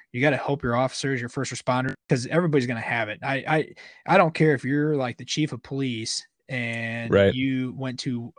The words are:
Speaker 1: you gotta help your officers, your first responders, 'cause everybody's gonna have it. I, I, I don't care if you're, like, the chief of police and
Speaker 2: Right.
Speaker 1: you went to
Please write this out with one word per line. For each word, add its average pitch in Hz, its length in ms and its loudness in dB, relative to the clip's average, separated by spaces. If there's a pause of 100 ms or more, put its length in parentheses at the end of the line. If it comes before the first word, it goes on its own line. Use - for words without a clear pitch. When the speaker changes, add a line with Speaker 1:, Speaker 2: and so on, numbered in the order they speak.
(140)
Speaker 1:
you 120 80 -4
gotta 139 160 2
help 143 260 -4
your 120 140 2
officers, 131 420 -2
your 120 100 -8
first - 220 -6
responders, 127 440 -2 (120)
'cause 127 200 2
everybody's 151 400 2
gonna 120 120 -4
have 113 300 -2
it. 107 120 -8
I, 135 260 -2
I, 156 200 0 (400)
I 170 100 6
don't 165 160 6
care 156 200 4
if 123 100 -2
you're, 147 320 0
like, 123 220 -2
the 131 80 -14
chief 151 260 -2
of 120 100 -10
police 123 640 -6 (220)
and 117 640 -6
Speaker 2:
Right. 101 240 6
Speaker 1:
you 131 420 -2
went 127 260 -6
to 120 380 -6